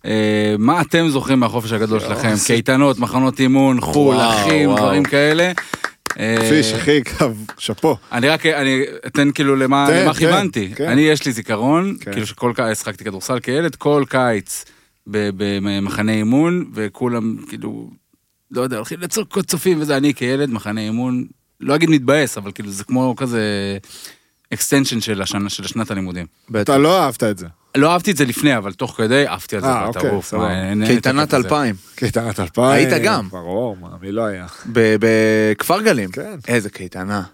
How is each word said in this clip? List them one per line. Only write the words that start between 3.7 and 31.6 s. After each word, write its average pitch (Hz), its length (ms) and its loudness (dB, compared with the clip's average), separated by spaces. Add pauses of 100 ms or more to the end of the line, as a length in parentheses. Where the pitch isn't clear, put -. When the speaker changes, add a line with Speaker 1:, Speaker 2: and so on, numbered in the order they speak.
Speaker 1:
חו"ל, 147 340 4
Speaker 3:
וואו, 117 140 2 (120)
Speaker 1:
אחים, 143 280 2
Speaker 3:
וואו. 104 140 2
Speaker 1:
דברים 95 200 2
כאלה. 156 480 2 (680)
אה, 110 160 0 (140)
Speaker 2:
פיש, 151 240 4
אחי, 143 300 2
קו, - 220 -2 (320)
שאפו. 120 400 0 (140)
Speaker 1:
אני 120 180 2
רק, 156 160 0
אני 139 360 2 (260)
אתן 143 240 2
כאילו 139 240 2
למה, 135 340 2
Speaker 2:
תן, 170 140 4
Speaker 1:
למה 156 100 2
Speaker 2:
תן, 160 60 -6
Speaker 1:
כיוונתי. 170 560 2
Speaker 2:
כן. - 140 -4
Speaker 1:
אני, 131 120 4
יש 151 240 2
לי 143 60 -2
זיכרון, 127 680 0
Speaker 2:
כן. 101 100 -12
Speaker 1:
כאילו 107 160 -4
שכל - 280 -4
קיץ, 110 240 -2
שחקתי 104 240 -10
כדורסל 110 360 -6
כילד, 147 360 -2
כל 147 340 2
קיץ 120 560 -2 (420)
ב-, 104 300 -2
במחנה 101 760 -2
אימון, 143 640 2
וכולם, 110 640 -4 (140)
כאילו, 113 400 -10 (600)
לא 123 100 -4
יודע, 127 140 -4
הולכים 110 260 -8
לצעוק 202 380 -4
צופים 180 420 0
וזה, 147 160 0
אני 139 160 2
כילד, 135 360 -2
מחנה 107 320 -4
אימון, 123 440 -2 (360)
לא 139 140 0
אגיד 165 140 4
מתבאס, 139 480 2
אבל 101 140 -10
כאילו, 104 200 -10
זה 98 120 -10
כמו 127 340 0
כזה 120 240 -2 (1120)
אקסטנשן 131 480 0
של 101 200 -4
השנה, 101 280 -4
של 92 180 -10
שנת 113 240 -6
הלימודים. 92 340 -6 (240)
Speaker 3:
בטח. 110 120 -2
Speaker 2:
אתה 135 160 2
לא 165 260 4
אהבת 131 200 -2
את 104 140 0
זה. 90 80 -14 (320)
Speaker 1:
לא 147 140 4
אהבתי 175 200 0
את 156 60 0
זה 143 80 4
לפני, 127 320 0
אבל 98 160 -6
תוך - 240 -8
כדי 127 300 2
עפתי 101 280 -8
על 98 60 -4
זה 110 60 0
Speaker 2:
אה, 113 220 0
Speaker 1:
בטירוף. 92 160 -4
Speaker 2:
אוקיי, 101 160 0
סבבה. 107 260 -4
Speaker 1:
מה, 92 220 -4
אין, 104 120 0
אין 107 100 0
Speaker 3:
קייטנת 131 320 2
Speaker 1:
את 147 60 -4
זה. 143 80 2
Speaker 3:
אלפיים. 123 380 0 (200)